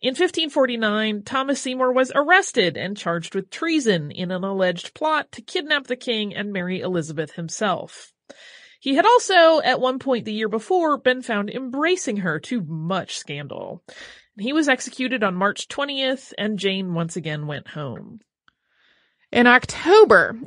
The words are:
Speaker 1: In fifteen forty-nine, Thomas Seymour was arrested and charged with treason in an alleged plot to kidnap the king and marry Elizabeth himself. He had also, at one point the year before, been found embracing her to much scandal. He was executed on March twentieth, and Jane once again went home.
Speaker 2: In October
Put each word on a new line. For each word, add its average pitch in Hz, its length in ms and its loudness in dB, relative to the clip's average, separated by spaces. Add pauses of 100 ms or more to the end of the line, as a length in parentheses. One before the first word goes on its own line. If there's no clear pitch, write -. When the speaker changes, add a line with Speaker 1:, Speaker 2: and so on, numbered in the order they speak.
Speaker 1:
In 254 140 -2
fifteen 320 360 0
forty-nine, 220 720 0
Thomas 269 380 -2
Seymour 254 320 -2
was 254 220 2
arrested 285 640 2
and 180 200 -6
charged 170 380 -4
with 190 160 -6
treason 233 600 0
in 180 200 -6
an 185 140 -6
alleged 185 500 -2
plot 311 380 -2
to 233 100 -18
kidnap 302 440 -4
the 247 100 -4
king 220 380 -4
and 202 180 -6
marry 185 280 -4
Elizabeth 160 520 -4
himself. - 800 -6 (680)
He 269 140 -2
had 339 120 4
also, 349 540 6
at - 200 2
one 254 180 0
point 254 260 -2
the 214 80 -6
year 220 160 -2
before, 294 500 0
been 254 240 0
found 208 260 -2
embracing 269 680 -2
her 175 220 -2
to 247 220 -4
much 165 540 -6
scandal. 143 680 -12 (560)
He 220 140 -4
was 302 160 2
executed 254 560 -2
on 190 100 0
March 196 340 -2
twentieth, 269 680 -6
and 214 220 -4
Jane 190 360 -2
once 165 220 -4
again 151 300 -6
went 147 220 -10
home. 131 520 -12 (1120)
Speaker 2:
In 240 160 4
October 247 1000 6